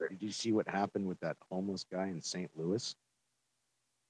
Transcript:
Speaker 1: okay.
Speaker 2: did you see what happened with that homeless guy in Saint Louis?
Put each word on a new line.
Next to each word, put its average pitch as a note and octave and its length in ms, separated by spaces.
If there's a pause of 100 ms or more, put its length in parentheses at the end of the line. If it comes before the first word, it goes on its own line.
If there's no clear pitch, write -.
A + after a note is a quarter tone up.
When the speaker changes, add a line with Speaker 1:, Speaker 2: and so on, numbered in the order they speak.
Speaker 1:
okay. E2+ 120
Speaker 2:
did F#2 100
you G#2+ 80
see A2+ 200
what G#2+ 160
happened G2 400
with F2 140
that D#2+ 160 (120)
homeless F#2+ 360
guy F#2 220
in F2 140
Saint - 360
Louis? F2+ 380 (1160)